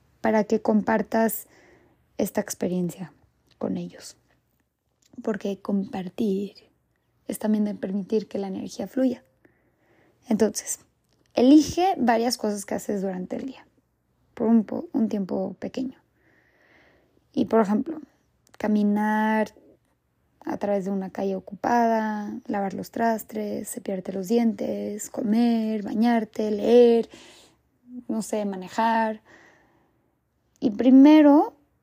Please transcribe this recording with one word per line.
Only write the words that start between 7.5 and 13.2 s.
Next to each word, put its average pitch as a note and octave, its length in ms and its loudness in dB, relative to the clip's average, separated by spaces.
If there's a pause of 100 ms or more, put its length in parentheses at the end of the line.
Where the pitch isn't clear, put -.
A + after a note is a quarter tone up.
de G#3 100 -6
permitir G3+ 540 -4
que - 100 -8
la G3 100 -6
energía G3+ 380 -10
fluya. B3+ 380 -2 (1040)
Entonces, - 520 -2 (540)
elige D4+ 640 6
varias A#3 400 2
cosas G#3 280 -4
que - 100 -8
haces G3 280 -6
durante F#3 340 -6